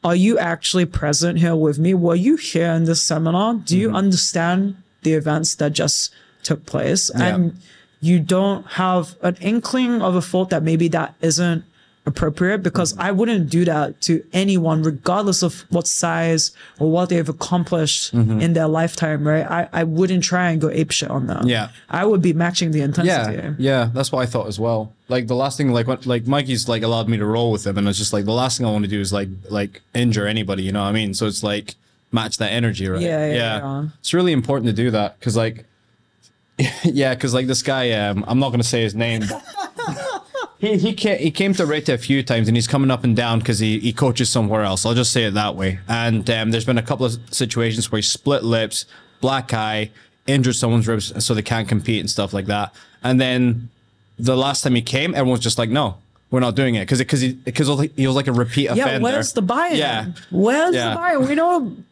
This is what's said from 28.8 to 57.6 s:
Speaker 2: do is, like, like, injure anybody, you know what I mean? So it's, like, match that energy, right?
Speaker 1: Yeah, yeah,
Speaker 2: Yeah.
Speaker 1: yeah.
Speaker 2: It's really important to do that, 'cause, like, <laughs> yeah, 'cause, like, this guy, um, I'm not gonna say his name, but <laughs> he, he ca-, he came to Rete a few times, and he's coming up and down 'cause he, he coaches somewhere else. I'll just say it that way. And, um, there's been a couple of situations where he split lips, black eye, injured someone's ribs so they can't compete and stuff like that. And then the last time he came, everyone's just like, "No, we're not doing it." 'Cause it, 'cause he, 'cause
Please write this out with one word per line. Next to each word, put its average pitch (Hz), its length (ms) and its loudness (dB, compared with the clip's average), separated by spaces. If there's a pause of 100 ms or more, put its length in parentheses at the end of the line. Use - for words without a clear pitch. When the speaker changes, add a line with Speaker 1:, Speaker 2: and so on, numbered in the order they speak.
Speaker 2:
do 104 120 -2
is, 98 140 -4
like, 98 160 -2 (200)
like, 101 320 -4 (120)
injure 113 320 2
anybody, 101 380 -2
you 95 80 -2
know 101 100 -2
what 98 80 0
I 104 40 0
mean? 107 200 -2
So 107 140 -2
it's, 101 160 -4
like, 104 320 -4 (360)
match 110 280 -2
that 104 120 -2
energy, 104 360 -2
right? 95 140 -2
Speaker 1:
Yeah, 156 260 -2
yeah, 147 80 -2
Speaker 2:
Yeah. 113 240 -2
Speaker 1:
yeah. 139 260 -6 (140)
Speaker 2:
It's - 140 -4
really 180 180 4
important 131 360 0
to 110 60 2
do 117 180 0
that, 104 300 -2
'cause, 113 160 -2
like, 113 280 -2 (920)
<laughs> - 260 -2
yeah, 135 320 2
'cause, 127 180 -2
like, 127 140 2
this 131 140 0
guy, 131 300 0
um, 104 360 0
I'm 123 120 2
not 135 120 2
gonna 120 120 2
say 117 180 0
his 104 140 -2
name, 113 340 -2
but - 140 -10 (340)
<laughs> 480 440 -6 (380)
he, 208 180 0
he 208 160 0
ca-, 208 240 -2
he 151 140 0
came 196 240 0
to 185 100 0
Rete 151 240 -2
a 127 80 2
few 135 260 0
times, 113 240 2
and 113 80 4
he's 117 120 0
coming 135 240 2
up 120 120 -2
and 117 120 4
down 117 260 2
'cause 117 180 0
he, 107 200 2
he 113 140 -2
coaches 123 360 2
somewhere 110 340 2
else. 95 220 -2
I'll 117 80 2
just 120 180 2
say 120 120 2
it 101 100 0
that 104 220 0
way. 95 320 -2
And, 117 420 0
um, 110 220 0
there's 113 140 0
been 123 120 2
a 113 60 -2
couple 127 220 -2
of 120 120 -2 (140)
situations 117 600 -2
where 110 60 -2
he 107 60 -2
split - 400 -2
lips, 113 420 -2 (360)
black 127 320 -2
eye, 107 360 -2 (380)
injured 127 280 2
someone's 117 320 2
ribs 110 240 -2 (140)
so 123 80 0
they 107 80 0
can't 113 260 -4
compete 110 320 0
and 90 100 -6
stuff 98 240 -4
like 98 120 -4
that. 101 280 -4 (300)
And 127 160 2
then 123 500 0 (500)
the 127 180 2
last 139 240 0
time 127 140 2
he 117 80 2
came, 139 320 -2
everyone's 127 260 2
just 117 160 -2
like, 117 140 0
"No, 127 240 0 (340)
we're 127 120 2
not 120 140 0
doing 131 200 2
it." 95 120 -2
'Cause 127 120 2
it, 127 60 0
'cause 135 160 0
he, 127 120 0 (180)
'cause 139 160 0 (280)